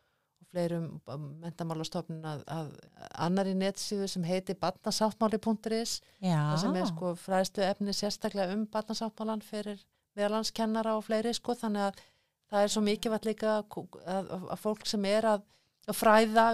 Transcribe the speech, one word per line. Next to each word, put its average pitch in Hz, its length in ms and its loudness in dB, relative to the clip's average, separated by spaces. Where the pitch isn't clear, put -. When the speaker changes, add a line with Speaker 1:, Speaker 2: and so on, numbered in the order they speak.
Speaker 1:
og 170 100 -20
fleirum, 170 540 -2
b-, 139 140 -10
Menntamálastofnun 165 840 -6
að, 151 220 -8
að 156 240 -6
annarri 190 360 2
netsíðu 196 540 -2
sem 180 160 -2
heitir 185 320 -2
barnasáttmáli 208 800 0
punktur 220 340 -2
is, 226 280 -2
Speaker 2:
Já. 175 160 4
Speaker 1:
þar 156 40 2
sem 190 180 2
er, - 100 2
sko, 175 280 -2
fræðsluefni 190 760 0
sérstaklega 202 600 -2
um 214 120 -2
barnasáttmálann 220 760 -4
fyrir 208 360 -8
meðal 208 160 2
annars 220 180 0
kennara 220 460 0
og 214 80 -4
fleiri, 220 300 0
sko, 240 200 -4
þannig 208 360 0
að - 100 -8
það 202 100 4
er 208 60 6
svo 214 140 2
mikilvægt 214 440 2
líka 214 320 0
að, 208 260 -8
að, 185 420 -4
að 202 100 -6
fólk 214 280 -2
sem 208 180 0
er 208 200 2
að, 208 180 2
að 202 60 -2
fræða 220 600 6